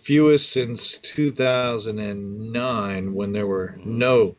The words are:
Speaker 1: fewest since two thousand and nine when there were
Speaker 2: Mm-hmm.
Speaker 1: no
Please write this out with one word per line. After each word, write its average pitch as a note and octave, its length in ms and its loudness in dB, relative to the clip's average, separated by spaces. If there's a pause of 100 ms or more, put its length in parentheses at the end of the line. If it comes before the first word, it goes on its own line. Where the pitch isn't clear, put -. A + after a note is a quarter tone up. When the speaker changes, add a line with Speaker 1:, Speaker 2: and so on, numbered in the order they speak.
Speaker 1:
fewest D3 520 4
since A#2+ 460 -2
two D3 340 -2
thousand A#2+ 680 -2
and G#2 540 -8
nine G2+ 600 -4
when G2+ 200 -4
there G#2 140 -2
were F#2+ 300 -4
Speaker 2:
Mm-hmm. A2+ 220 -6
Speaker 1:
no A#2+ 400 4